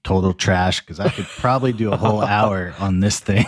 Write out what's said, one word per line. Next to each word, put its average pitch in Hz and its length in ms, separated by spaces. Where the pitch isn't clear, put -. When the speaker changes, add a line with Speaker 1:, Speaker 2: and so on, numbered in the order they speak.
Speaker 1:
total 95 300
trash? 90 480
'Cause 80 180
I 101 100
could - 160
probably 127 480
do 107 200
a - 40
whole 107 240
Speaker 2:
<laughs> 104 160
Speaker 1:
hour 95 420
on 95 200
this 101 220
thing. 101 260